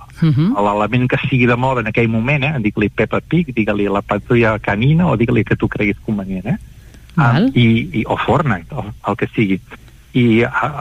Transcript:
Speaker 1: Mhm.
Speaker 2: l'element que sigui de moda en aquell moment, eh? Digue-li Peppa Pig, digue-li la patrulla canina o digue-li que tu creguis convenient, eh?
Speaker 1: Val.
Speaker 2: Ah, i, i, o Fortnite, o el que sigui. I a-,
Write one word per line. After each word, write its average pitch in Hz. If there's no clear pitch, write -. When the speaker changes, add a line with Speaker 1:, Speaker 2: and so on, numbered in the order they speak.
Speaker 1:
Mhm. 156
Speaker 2:
l'element 104
que 131
sigui 123
de 120
moda 127
en 110
aquell 113
moment, 123
eh? 151
Digue-li 104
Peppa 110
Pig, 160
digue-li 104
la 98
patrulla 110
canina 139
o 139
digue-li 120
que -
tu -
creguis 104
convenient, 95
eh? 165
Speaker 1:
Val. 123
Speaker 2:
Ah, -
i, 117
i, 110
o 110
Fortnite, 113
o 117
el 101
que -
sigui. 95
I 120
a-, 117